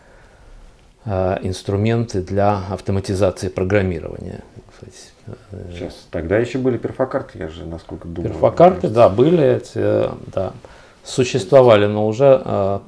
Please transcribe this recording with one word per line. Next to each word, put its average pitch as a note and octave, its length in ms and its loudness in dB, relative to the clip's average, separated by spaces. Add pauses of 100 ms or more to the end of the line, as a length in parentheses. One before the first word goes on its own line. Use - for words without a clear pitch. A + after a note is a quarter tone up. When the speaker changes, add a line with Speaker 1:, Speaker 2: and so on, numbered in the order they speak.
(1080)
Speaker 1:
а, F#2 360 -2
инструменты G2+ 800 -2
для G2 480 0
автоматизации G2 760 -2
программирования, F#2 960 -2 (140)
так - 200 -20
сказать. - 360 -20 (400)
Э, F#2+ 220 -14
Speaker 2:
Сейчас. F2 360 -12
Тогда F2+ 280 -2
еще A#2+ 220 -2
были B2+ 180 0
перфокарты, - 600 -6
я E2+ 100 -8
же, E2 180 -14
насколько E2 420 -12
думаю. E2+ 240 -6
Speaker 1:
Перфокарты, E3+ 560 2
да, A2+ 220 6
были C3 460 2
эти, - 200 -10
э, G#2+ 340 0 (240)
да, F#2+ 180 -4 (520)
существовали, B2 840 6
но G#2 200 0
уже, C3 380 4
а, G2+ 440 -2